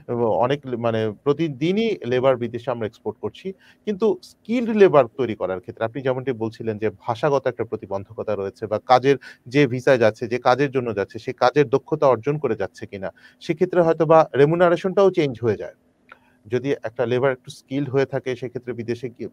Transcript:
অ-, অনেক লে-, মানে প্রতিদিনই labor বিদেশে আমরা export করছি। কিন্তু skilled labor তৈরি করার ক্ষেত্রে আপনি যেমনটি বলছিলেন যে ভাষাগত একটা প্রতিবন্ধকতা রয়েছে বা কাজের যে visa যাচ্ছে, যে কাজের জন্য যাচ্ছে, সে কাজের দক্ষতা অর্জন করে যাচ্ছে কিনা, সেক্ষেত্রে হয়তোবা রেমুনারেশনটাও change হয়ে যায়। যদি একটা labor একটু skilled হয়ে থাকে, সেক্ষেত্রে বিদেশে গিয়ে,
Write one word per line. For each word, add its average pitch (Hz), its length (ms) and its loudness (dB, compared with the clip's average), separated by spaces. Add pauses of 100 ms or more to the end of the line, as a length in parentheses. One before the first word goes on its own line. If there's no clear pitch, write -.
অ-, 123 60 -4
অনেক 120 520 2
লে-, 123 120 -6
মানে 113 360 0 (100)
প্রতিদিনই 165 840 -2
labor 127 320 2
বিদেশে 117 340 -6
আমরা 117 160 -6
export - 320 -10
করছি। - 320 -10 (340)
কিন্তু 208 380 -2
skilled 226 540 -4
labor 147 280 6 (120)
তৈরি 110 180 -2
করার 92 240 -4
ক্ষেত্রে 110 260 -8
আপনি 120 160 -8
যেমনটি 127 300 -2
বলছিলেন 110 460 -6
যে 107 120 -2 (100)
ভাষাগত 135 480 -2
একটা 123 160 -4
প্রতিবন্ধকতা 104 720 -8
রয়েছে 98 320 -8
বা 104 180 -4
কাজের 127 300 4 (320)
যে 135 200 2
visa 127 300 2
যাচ্ছে, 110 300 2
যে 120 120 -2
কাজের 127 320 2
জন্য 123 240 -4
যাচ্ছে, 98 240 -4
সে - 140 -10
কাজের 127 360 2
দক্ষতা 143 380 0
অর্জন 131 300 0
করে 123 180 -2
যাচ্ছে 95 300 -8
কিনা, 95 260 -10 (280)
সেক্ষেত্রে 175 420 0
হয়তোবা 160 560 4
রেমুনারেশনটাও 175 760 4
change 143 300 -2
হয়ে 110 160 0
যায়। - 160 -12 (760)
যদি 127 360 -2
একটা 117 220 -4
labor 123 260 2
একটু 127 200 -12
skilled 135 380 -8
হয়ে 135 160 0
থাকে, 131 300 -6
সেক্ষেত্রে 123 380 -10
বিদেশে 117 360 -8
গিয়ে, 110 240 -12